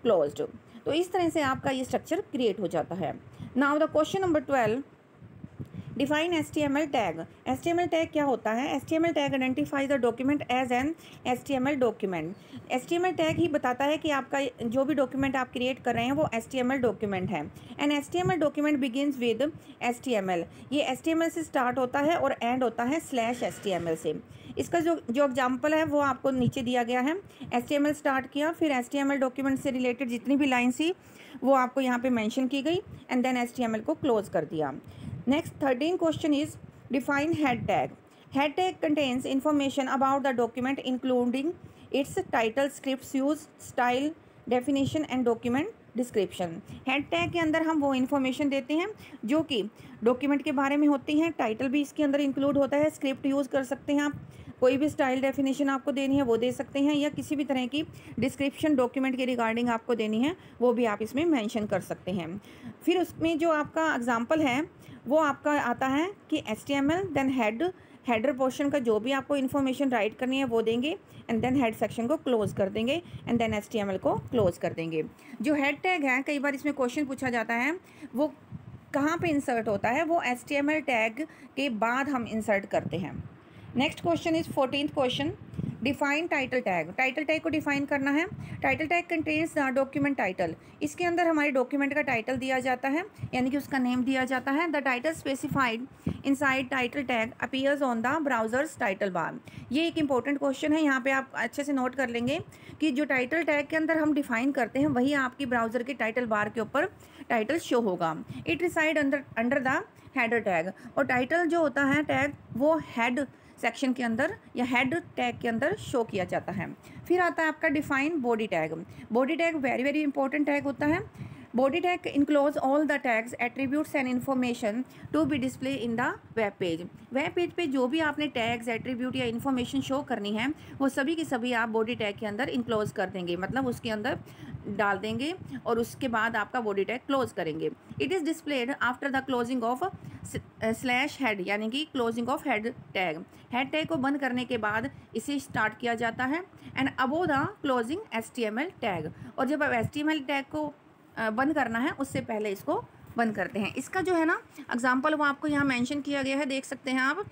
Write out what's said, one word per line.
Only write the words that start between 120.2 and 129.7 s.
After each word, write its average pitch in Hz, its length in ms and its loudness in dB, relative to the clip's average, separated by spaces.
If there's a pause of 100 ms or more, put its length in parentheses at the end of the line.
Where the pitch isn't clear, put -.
टैग 285 180 0
होता 277 220 -2
है। 320 140 4 (580)
Body 269 240 4
tag 359 260 -2
enclose 285 500 4
all 294 280 4
the 285 140 2
tags, 233 420 0
attributes 262 540 -2
and 262 120 2
information 247 680 0 (380)
to 302 100 4
be 277 140 0
display 262 400 -4
in 233 120 -2
the 240 160 0 (300)
web 208 240 0
page। 170 200 0 (320)
वेब 302 220 0
पेज 349 160 0
पे 349 160 -2
जो 262 200 2
भी 302 120 0
आपने 302 280 0
टैग्स, 233 400 -2
एट्रीब्यूट 247 480 -4
या 262 100 0
इन्फॉर्मेशन 247 560 -2